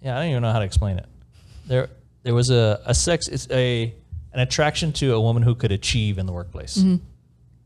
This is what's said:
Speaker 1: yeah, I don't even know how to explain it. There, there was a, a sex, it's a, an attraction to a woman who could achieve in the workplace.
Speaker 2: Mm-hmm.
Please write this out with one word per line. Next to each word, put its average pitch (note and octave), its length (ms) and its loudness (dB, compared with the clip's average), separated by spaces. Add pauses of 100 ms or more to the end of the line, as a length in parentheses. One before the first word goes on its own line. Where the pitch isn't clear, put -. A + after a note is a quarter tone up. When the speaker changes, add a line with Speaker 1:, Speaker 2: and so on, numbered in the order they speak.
Speaker 1:
yeah, B2+ 140 -6
I C#3 60 -4
don't E3+ 80 -2
even B2 120 0
know A2 100 0
how A2+ 60 0
to G#2 60 0
explain F#2+ 340 -2
it. - 80 -12 (600)
There, B2+ 220 -2 (340)
there A#2+ 120 -2
was A#2+ 160 2
a, A2+ 360 4
a B2 80 2
sex, E3+ 340 0
it's C#3 220 -8
a, B2 420 0 (400)
an B2+ 80 -2
attraction D3+ 540 0
to C3 200 2
a A2 60 2
woman A#2 220 2
who A#2 120 4
could A2+ 180 0
achieve G#2 460 -2
in F#2 80 -4
the F#2 60 -6
workplace. - 460 -8
Speaker 2:
Mm-hmm. F#3+ 180 4 (680)